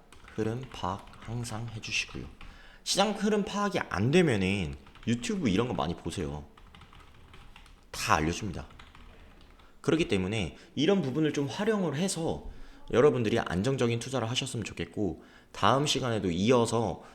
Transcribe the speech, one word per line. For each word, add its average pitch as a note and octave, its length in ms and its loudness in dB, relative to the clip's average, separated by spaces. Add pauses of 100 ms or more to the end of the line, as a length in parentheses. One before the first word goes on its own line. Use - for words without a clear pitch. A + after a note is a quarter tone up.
(340)
흐름 A2+ 280 -4 (100)
파악 F#2 340 -6 (140)
항상 A#2 500 -8
해주시고요. G#2 540 -6 (600)
시장 G3+ 280 2
흐름 G#3 320 2
파악이 G3+ 340 -2 (120)
안 G#2 200 2
되면은 G2+ 680 4 (300)
유튜브 C3 420 0
이런 G#2 200 2
거 A2 60 -2
많이 D#2+ 220 -2
보세요. D2+ 480 -6 (1500)
다 - 240 2
알려줍니다. E2 520 0 (1120)
그렇기 D#3+ 280 2
때문에 F#2+ 480 0 (180)
이런 F3 280 4
부분을 C#3+ 300 0
좀 C#3+ 160 0
활용을 G3 480 0
해서 D#3+ 540 -2 (420)
여러분들이 A#2+ 460 4
안정적인 A#2 600 0
투자를 A#2+ 320 -4
하셨으면 B2 340 -4
좋겠고, F2 600 -4 (260)
다음 C3 360 2
시간에도 A#2 440 0
이어서 G#2+ 720 2 (120)